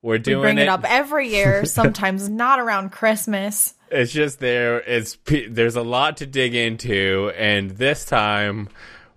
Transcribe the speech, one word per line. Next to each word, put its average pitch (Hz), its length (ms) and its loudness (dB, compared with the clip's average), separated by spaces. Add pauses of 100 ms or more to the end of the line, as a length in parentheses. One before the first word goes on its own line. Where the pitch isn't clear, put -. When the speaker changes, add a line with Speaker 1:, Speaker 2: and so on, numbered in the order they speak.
Speaker 1:
we're 113 140 -2
Speaker 2:
We 113 60 2
Speaker 1:
doing 135 220 0
Speaker 2:
bring 214 160 4
it 143 40 4
Speaker 1:
it 143 60 4
Speaker 2:
up 185 200 0
every 277 400 0
year, 202 360 2
Speaker 1:
<laughs> - 20 -2
Speaker 2:
sometimes 202 640 0
not 240 300 2
around 196 320 -2
Christmas. 208 800 -2 (160)
Speaker 1:
It's 123 220 0
just 147 260 0
there. 120 440 0
It's 117 340 -4
pe-, 131 320 -2
there's 117 260 2
a 120 80 -2
lot 127 360 0
to 143 80 -10
dig 131 280 -2
into, 101 840 0
and 101 360 0
this 131 320 0
time, 104 640 0 (480)